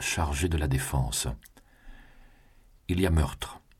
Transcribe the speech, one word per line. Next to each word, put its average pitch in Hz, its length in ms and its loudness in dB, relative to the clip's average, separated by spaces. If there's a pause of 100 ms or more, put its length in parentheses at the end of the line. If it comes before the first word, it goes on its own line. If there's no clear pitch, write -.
chargé 78 500 0
de 80 80 2
la 71 100 0
défense. « 65 600 0 (1600)
Il 90 120 2
y 95 60 4
a 85 40 2
meurtre, - 520 0 (180)